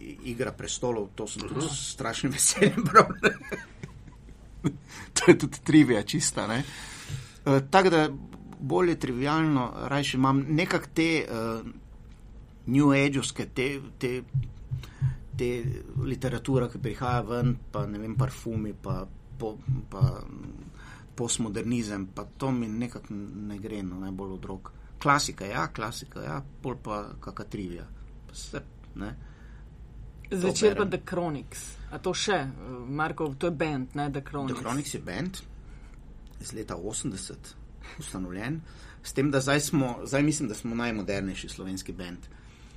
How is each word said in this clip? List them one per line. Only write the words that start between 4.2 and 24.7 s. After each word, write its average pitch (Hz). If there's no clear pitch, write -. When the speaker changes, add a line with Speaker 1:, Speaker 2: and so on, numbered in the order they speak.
Speaker 1:
To -
je 160
tudi -
trivija 123
čista, -
ne. 113
Eh, 139
tako 190
da 160
bolje 170
trivialno, 139
rajši 135
imam 135
nekako 165
te, 165
eh, 113
new 139
age-ovske, 139
te, 131
te, 127
te 120
literatura, 127
ki 110
prihaja 123
ven, 120
pa, 104
ne 104
vem, 110
parfumi, 107
pa 95
po-, 107
pa 98
postmodernizem, 110
pa 101
to 135
mi 120
nekako 110
ne 101
gre, 104
no, 92
najbolj 95
od 92
rok. 95